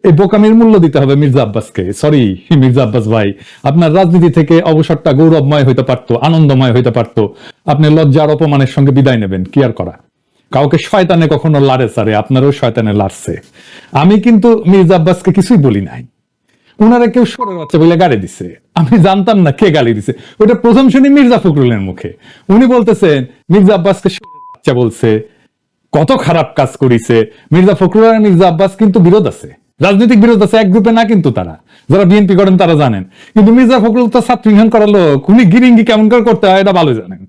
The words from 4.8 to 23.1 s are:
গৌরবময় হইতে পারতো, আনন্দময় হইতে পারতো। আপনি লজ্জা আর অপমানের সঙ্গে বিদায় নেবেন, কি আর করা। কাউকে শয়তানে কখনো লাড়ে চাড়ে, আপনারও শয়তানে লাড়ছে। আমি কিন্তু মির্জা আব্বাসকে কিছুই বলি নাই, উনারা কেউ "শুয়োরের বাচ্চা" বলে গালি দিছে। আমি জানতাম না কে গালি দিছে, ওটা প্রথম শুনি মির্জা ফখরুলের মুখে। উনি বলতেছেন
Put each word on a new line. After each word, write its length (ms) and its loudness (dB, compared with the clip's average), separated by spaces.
গৌরবময় 500 2
হইতে 200 0
পারতো, 320 -4
আনন্দময় 580 0
হইতে 180 0
পারতো। 420 -4
আপনি 240 0
লজ্জা 340 2
আর 60 2
অপমানের 380 0
সঙ্গে 240 -2
বিদায় 260 0
নেবেন, 260 -6
কি 200 -2
আর 80 -2
করা। 280 -12
কাউকে 260 -2
শয়তানে 500 -2
কখনো 320 -2
লাড়ে 360 0
চাড়ে, 200 -2
আপনারও 360 0
শয়তানে 420 -4
লাড়ছে। 480 -6
আমি 280 2
কিন্তু 480 2
মির্জা 280 2
আব্বাসকে 380 -2
কিছুই 240 0
বলি 240 0
নাই, 240 -14
উনারা 280 2
কেউ 180 0
"শুয়োরের 340 -10
বাচ্চা" 200 -4
বলে 180 2
গালি 200 0
দিছে। 440 -14
আমি 240 0
জানতাম 400 0
না 120 0
কে 200 0
গালি 220 -2
দিছে, 200 -8
ওটা 140 2
প্রথম 360 2
শুনি 200 2
মির্জা 280 2
ফখরুলের 420 -2
মুখে। 340 -12
উনি 160 4
বলতেছেন 600 0